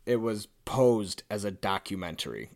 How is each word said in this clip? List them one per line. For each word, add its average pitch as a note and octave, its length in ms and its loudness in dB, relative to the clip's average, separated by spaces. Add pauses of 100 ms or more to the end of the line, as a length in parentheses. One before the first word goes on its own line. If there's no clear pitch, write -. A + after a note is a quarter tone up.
it A#2+ 120 2
was A2 320 -2 (160)
posed A#2 640 4
as G#2 140 -4
a G2+ 60 -2
documentary. F#2 1040 -4